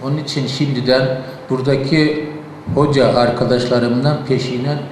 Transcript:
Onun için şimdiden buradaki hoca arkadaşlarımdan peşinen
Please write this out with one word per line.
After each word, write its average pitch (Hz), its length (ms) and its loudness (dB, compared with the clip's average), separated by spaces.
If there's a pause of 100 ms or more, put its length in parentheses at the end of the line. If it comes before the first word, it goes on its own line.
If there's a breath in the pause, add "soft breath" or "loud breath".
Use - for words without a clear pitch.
Onun 143 120 0
için 143 300 -4
şimdiden 131 720 0 (320 loud breath)
buradaki 143 760 2 (460)
hoca 135 400 4
arkadaşlarımdan 123 1000 2 (120)
peşinen 131 500 -2 (140)